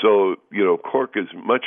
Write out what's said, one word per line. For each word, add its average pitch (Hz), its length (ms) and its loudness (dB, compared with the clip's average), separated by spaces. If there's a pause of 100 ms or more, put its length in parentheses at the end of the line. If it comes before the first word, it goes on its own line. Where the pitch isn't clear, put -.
So, 98 360 2 (140)
you 101 140 0
know, 87 120 2
cork 131 380 -4
is 95 200 -4
much 107 320 -4